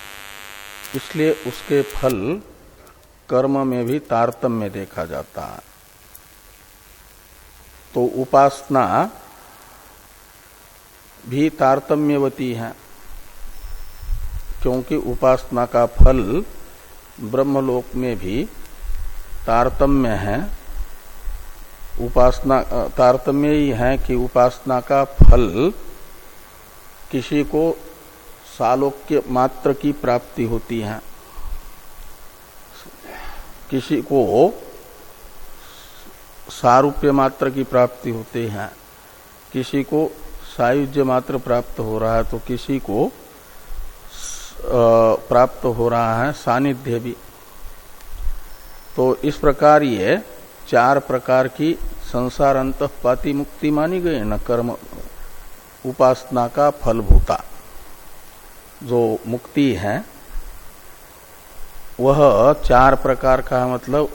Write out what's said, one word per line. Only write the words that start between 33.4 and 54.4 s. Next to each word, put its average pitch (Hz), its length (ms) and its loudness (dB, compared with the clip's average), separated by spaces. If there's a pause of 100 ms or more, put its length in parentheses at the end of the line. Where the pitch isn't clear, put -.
किसी 135 260 -2
को 131 640 2 (1900)
सारूप्य 139 640 4
मात्र 135 380 0
की 135 120 -4
प्राप्ति 123 480 0
होती 113 360 -6
है, 101 240 -8 (800)
किसी 135 300 -4
को 151 340 -2 (420)
सायुज्य 135 440 2
मात्र 131 360 0
प्राप्त 120 400 -2
हो 110 200 -4
रहा 110 180 0
है, 113 80 2
तो 120 140 -4
किसी 127 400 -6
को, 123 280 -2
अ, 262 60 -6 (2250)
प्राप्त 123 360 2
हो 117 240 0
रहा 117 360 0
है 147 80 -2
सानिध्य 131 680 -2
भी। 117 180 -8 (1800)
तो 127 200 2
इस 147 200 -4
प्रकार 147 460 6
ये 117 400 0 (460)
चार 127 300 4
प्रकार 127 500 0
की 156 300 -2 (260)
संसार 131 520 0
अंतःपाती 135 760 -2
मुक्ति 143 380 -4
मानी 160 300 0
गई 165 200 -2
न, 107 180 -2
कर्म 120 320 -2 (1160)